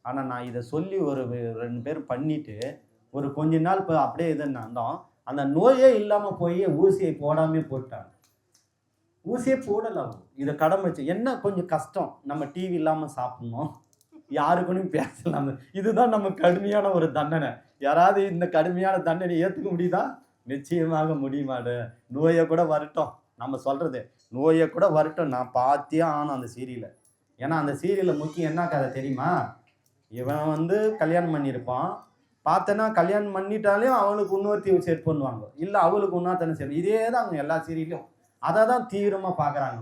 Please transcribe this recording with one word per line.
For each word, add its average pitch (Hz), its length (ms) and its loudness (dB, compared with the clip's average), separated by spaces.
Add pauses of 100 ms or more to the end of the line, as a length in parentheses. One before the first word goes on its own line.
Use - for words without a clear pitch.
ஆனா 135 200 -6
நான் 123 260 -8
இதை 120 160 -8
சொல்லி 185 380 -4
ஒரு 139 200 -2 (340)
ரெண்டு 120 260 -6
பேர் 151 220 -6
பண்ணிட்டு 135 520 -4 (560)
ஒரு 139 200 -4
கொஞ்ச 160 260 2
நாள் 190 240 2
இப்ப 160 160 2
அப்படியே 156 320 0
இதுன்னு 139 300 -4
இருந்தோம், 120 360 -6 (280)
அந்த 139 240 -4
நோயே 254 440 8
இல்லாம 208 420 2
போய் 175 260 0 (140)
ஊசியை 185 400 4
போடாமே 156 480 0
போட்டாங்க. 127 460 -10 (1160)
ஊசியே 240 340 0
போடல 208 400 -2
அவங்க. 123 200 -10 (160)
இதை 139 200 -4
கடமைச்சு 165 520 2
என்ன 226 320 -2
கொஞ்சம் 185 320 -2
கஷ்டம், 151 400 -4 (120)
நம்ம 143 220 -6
டி 180 200 -8
வி 180 120 -2
இல்லாம 156 320 0
சாப்பிடணும், 123 600 -8 (600)
யாருக்குன்னு 180 600 0
பேசலாம். 143 580 -4 (240)
இதுதான் 220 420 2
நம்ம 202 200 0
கடுமையான 196 560 2
ஒரு 160 200 4
தண்டனை. 151 380 0 (300)
யாராவது 175 480 6
இந்த 170 220 0
கடுமையான 180 520 2
தண்டனை 175 360 0
ஏத்துக்க 190 320 -2
முடியுதா? 180 320 0 (460)
நிச்சயமாக 160 680 0
முடியுமாடு. 131 600 -4 (360)
நோயை 165 340 4
கூட 160 200 2
வரட்டும், 151 460 -2 (260)
நம்ம 131 200 -6
சொல்றது 139 420 -4 (340)
நோயை 160 340 4
கூட - 220 2
வரட்டும், 156 440 0
நான் 123 200 -4
பார்த்தே 143 500 2
ஆகணும் 147 340 -2
அந்த 120 120 -8
சீரியலை. 120 400 -12 (500)
ஏன்னா 151 180 -2
அந்த 143 180 0
சீரியல்ல 185 420 0
முக்கியம் 156 340 -4
என்ன 170 160 -2
கதை 143 240 -2
தெரியுமா? 135 400 -4 (800)
இவன் 139 360 -4
வந்து 165 300 0 (180)
கல்யாணம் 165 400 0
பண்ணியிருப்பான், 131 540 -4 (560)
பார்த்தேன்னா 190 480 2
கல்யாணம் 196 440 2
பண்ணிட்டாலே 208 560 2
அவனுக்கு 202 420 2
இன்னொருத்தி 196 460 2
செட் 165 260 -2
பண்ணுவாங்க, 135 360 -2 (140)
இல்ல 190 220 -2
அவளுக்கு 180 380 4
இன்னொருத்தனை 175 380 -2
செட், 143 180 -6
இதே 202 300 2
தான் 233 200 2
அவங்க 160 200 -4
எல்லா 160 160 -2
சீரியல்லையும். 160 480 -6 (360)
அதை 165 200 2
தான் 233 240 4
தீவிரமா 196 480 0
பாக்குறாங்க 143 460 -2